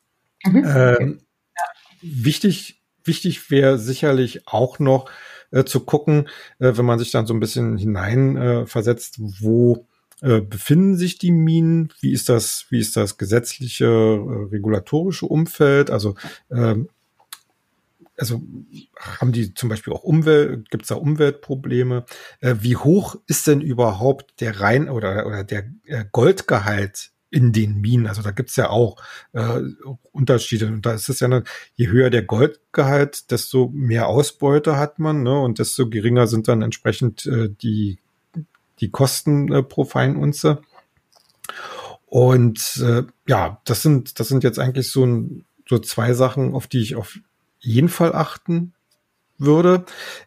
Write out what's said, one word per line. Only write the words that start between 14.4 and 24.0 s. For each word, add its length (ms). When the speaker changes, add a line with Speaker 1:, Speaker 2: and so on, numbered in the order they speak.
Speaker 2:
regulatorische 720
Umfeld? 640
Also, 240
ähm, 360
also 240
haben 360
die 220
zum 160
Beispiel 220
auch 120
Umwelt-, 680
gibt's 180
da 60
Umweltprobleme? 1080
Äh, 200
wie 160
hoch 400
ist 220
denn 120
überhaupt 800